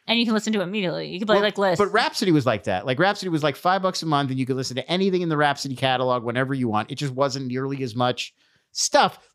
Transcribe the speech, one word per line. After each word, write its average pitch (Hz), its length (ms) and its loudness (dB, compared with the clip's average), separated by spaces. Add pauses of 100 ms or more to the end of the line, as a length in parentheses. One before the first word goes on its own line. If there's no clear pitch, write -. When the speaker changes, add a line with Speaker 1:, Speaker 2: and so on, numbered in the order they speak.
Speaker 1:
And 233 140 2
you 233 60 2
can 220 100 2
listen 220 180 0
to 214 60 0
it 180 60 -2
immediately. 170 440 -4
You 170 80 -8
can 208 80 -6
play, 202 120 4
Speaker 2:
Well, 208 80 2
Speaker 1:
like, 202 120 -2
lists. 190 260 2
Speaker 2:
but 196 80 0
Rhapsody 226 400 2
was 147 140 4
like 110 200 0
that. 98 200 -2
Like, 123 140 0
Rhapsody 190 300 0
was, 156 120 0
like, 147 140 0
five 185 260 0
bucks 185 220 -2
a - 20 -6
month, 143 240 2
and 131 100 -4
you 131 60 -2
could 127 100 -2
listen 127 200 -6
to 123 120 -6
anything 185 360 0
in 170 60 -2
the 156 80 0
Rhapsody 143 380 0
catalog 127 480 0
whenever 127 300 -2
you 127 140 0
want. 107 240 -2
It 139 80 -10
just 139 160 -6
wasn't 135 320 -2
nearly 131 340 -6
as 117 140 -6
much 123 400 -2 (400)
stuff. - 440 2 (160)